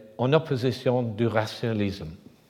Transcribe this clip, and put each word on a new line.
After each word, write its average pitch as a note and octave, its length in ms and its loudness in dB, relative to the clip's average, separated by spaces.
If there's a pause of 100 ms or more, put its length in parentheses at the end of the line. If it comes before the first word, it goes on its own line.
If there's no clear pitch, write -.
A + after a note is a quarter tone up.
(180)
en B2+ 140 2
opposition C3 720 2
du A#2 260 0
rationalisme. G#2 840 -2 (380)